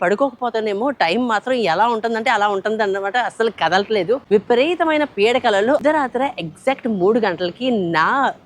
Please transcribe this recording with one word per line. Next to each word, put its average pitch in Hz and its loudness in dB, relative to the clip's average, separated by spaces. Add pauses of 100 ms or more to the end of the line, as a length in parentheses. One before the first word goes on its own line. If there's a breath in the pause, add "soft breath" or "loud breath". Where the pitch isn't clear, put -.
పడుకోకపోతేనేమో 226 -2
టైమ్ 226 0
మాత్రం 226 -2
ఎలా 202 2
ఉంటుందంటే 226 -2
అలా 208 2
ఉంటుందన్నమాట. 202 -2
అసలు 226 -2
కదలట్లేదు. 202 0 (100)
విపరీతమైన 302 2
పీడకలలు. 233 2
అర్ధరాత్రి 277 0
ఎగ్జాక్ట్ 247 -4
మూడు 208 2
గంటలకి 180 -2
నా 196 2 (140)